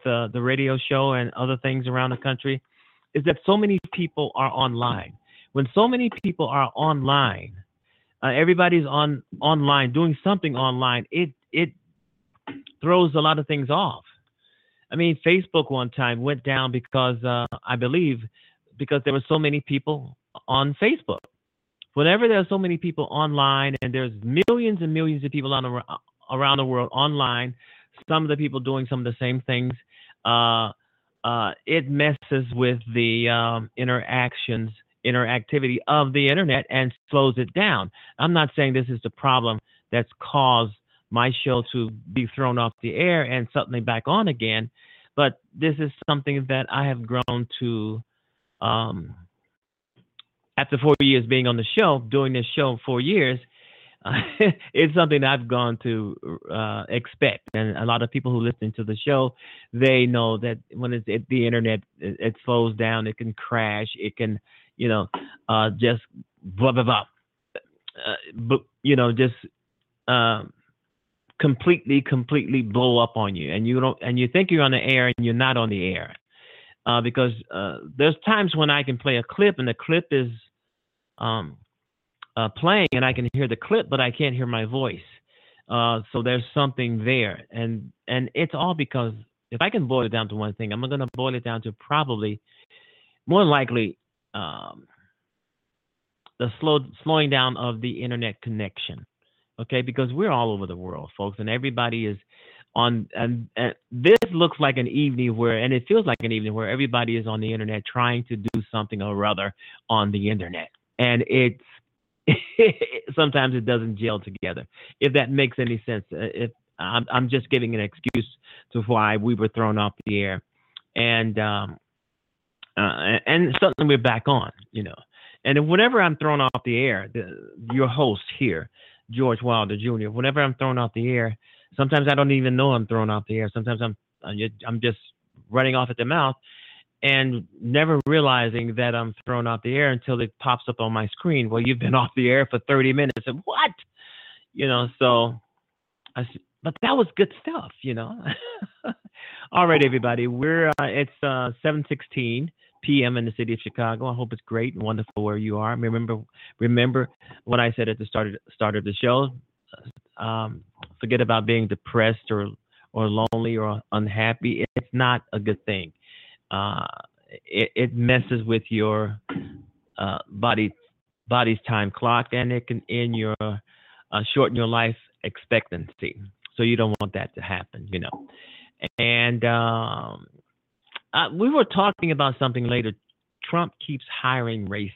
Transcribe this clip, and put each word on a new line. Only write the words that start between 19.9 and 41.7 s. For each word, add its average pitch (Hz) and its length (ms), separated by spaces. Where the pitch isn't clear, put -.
on 139 320
Facebook. 226 400
Whenever 185 320
there 214 120
are 180 80
so 196 100
many 180 200
people 156 320
online 139 720
and 123 120
there's 127 180
millions 202 580
and 156 120
millions 156 320
of 135 60
people 139 220
on 127 100
the, 123 180
around 139 260
the 135 80
world 123 260
online, 127 640
some 160 160
of 151 60
the 147 80
people 139 220
doing 131 300
some 131 100
of 120 60
the 120 140
same 127 220
things, 127 320
uh, 117 440
uh, 113 280
it 143 240
messes 143 640
with 123 260
the, 117 360
um, 117 460
interactions, 123 920
interactivity 123 720
of 143 260
the 139 160
internet 143 400
and 131 240
slows 139 280
it 120 160
down. 147 360
I'm 165 140
not 151 220
saying 135 180
this 127 160
is 120 140
the 113 60
problem 117 500
that's 120 180
caused 123 540
my 120 200
show 120 280